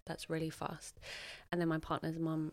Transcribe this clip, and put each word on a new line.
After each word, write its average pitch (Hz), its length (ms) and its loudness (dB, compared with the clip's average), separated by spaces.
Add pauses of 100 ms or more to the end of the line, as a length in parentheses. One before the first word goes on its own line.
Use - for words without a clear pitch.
that's - 240 -6
really 160 220 2
fast." - 500 -6 (500)
And 175 80 2
then 165 100 6
my 160 100 6
partner's 160 400 0
mum 160 340 2